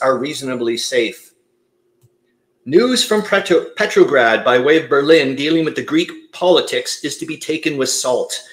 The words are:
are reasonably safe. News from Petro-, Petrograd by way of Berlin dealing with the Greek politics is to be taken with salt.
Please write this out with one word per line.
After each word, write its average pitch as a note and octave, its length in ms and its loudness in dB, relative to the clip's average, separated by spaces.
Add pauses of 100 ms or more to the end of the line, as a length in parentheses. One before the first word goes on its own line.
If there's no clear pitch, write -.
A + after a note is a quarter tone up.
are C3 160 0
reasonably B2+ 580 -6
safe. - 560 -4 (1300)
News A3+ 380 2
from G#3+ 200 0
Petro-, G3 520 0
Petrograd C3+ 720 2
by B2 140 4
way D3+ 200 4
of - 80 -4
Berlin C#3+ 480 2
dealing D#3 300 0
with D3+ 80 -4
the D#3+ 80 -4
Greek - 500 -4
politics - 720 0
is C#3+ 140 -8
to E3 80 -12
be D#3 120 -10
taken D#3 380 -6
with C3 140 -2
salt. - 500 -4 (140)